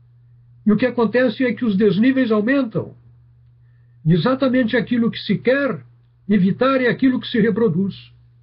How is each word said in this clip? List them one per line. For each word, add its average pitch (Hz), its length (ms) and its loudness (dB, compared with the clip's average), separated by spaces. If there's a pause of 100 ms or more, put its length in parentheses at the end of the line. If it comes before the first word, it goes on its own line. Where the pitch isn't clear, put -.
(640)
E 208 60 2
o 214 60 2
que 254 80 0
acontece 247 600 0
é 233 80 -2
que 247 120 -6
os 208 100 0
desníveis 220 560 2
aumentam. 220 640 -2 (1120)
E 160 80 4
exatamente 254 640 0
aquilo 233 320 0
que - 100 -8
se - 180 -2
quer 254 460 -2 (460)
evitar 220 520 2
é 247 60 0
aquilo 254 320 0
que - 80 -12
se 233 120 -2
reproduz. 196 720 -2 (320)